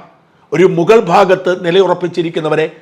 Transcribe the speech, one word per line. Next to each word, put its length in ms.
ഒരു 120
മുകൾ 200
ഭാഗത്ത് 400
നിലയുറപ്പിച്ചിരിക്കുന്നവരെ 1000